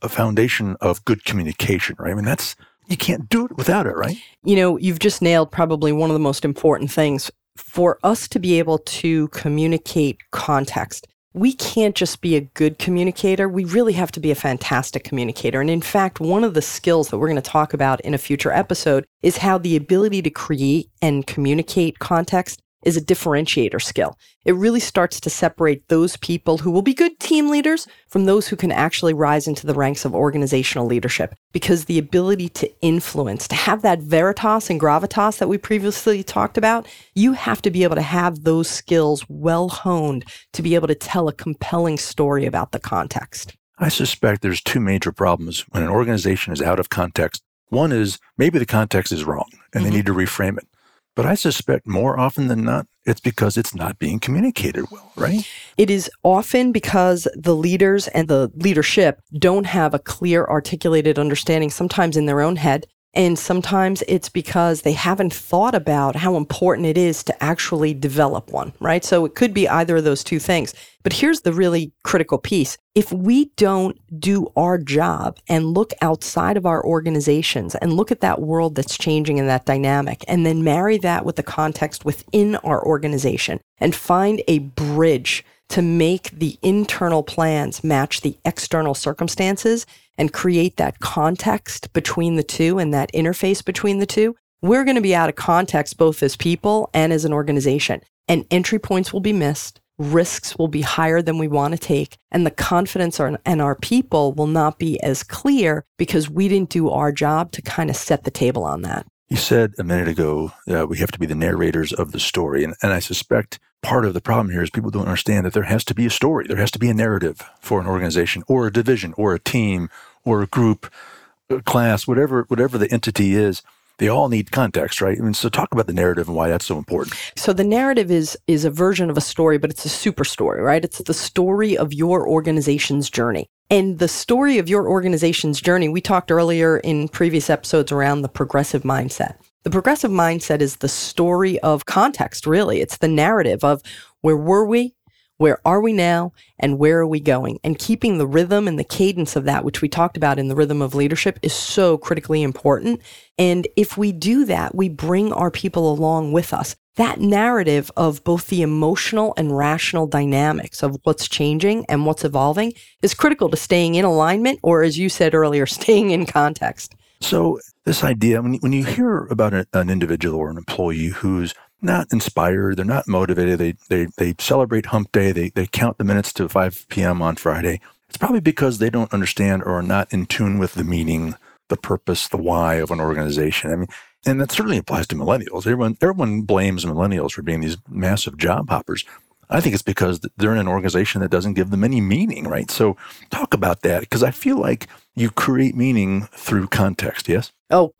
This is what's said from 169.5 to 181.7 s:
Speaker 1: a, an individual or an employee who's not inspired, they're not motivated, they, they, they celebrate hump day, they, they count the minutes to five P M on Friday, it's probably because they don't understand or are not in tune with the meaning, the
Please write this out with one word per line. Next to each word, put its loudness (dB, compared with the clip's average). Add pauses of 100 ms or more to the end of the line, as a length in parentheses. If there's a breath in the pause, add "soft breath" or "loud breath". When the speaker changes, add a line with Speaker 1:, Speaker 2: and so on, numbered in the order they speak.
Speaker 1:
a, 0
an 2
individual 0
or -4
an -10
employee -4
who's -2 (280 soft breath)
not 0
inspired, 0
they're -4
not -2
motivated, 0
they, 0 (160)
they, 0 (100)
they 0
celebrate 0
hump -2
day, 4
they, -2
they -2
count -2
the -2
minutes 0
to -2
five 0
P -2
M 0
on 0
Friday, -2 (280 soft breath)
it's -14
probably 0
because 2
they 2
don't -2
understand 0
or -4
are -2
not -2
in -2
tune 0
with -2
the -4
meaning, -2 (340 soft breath)
the -2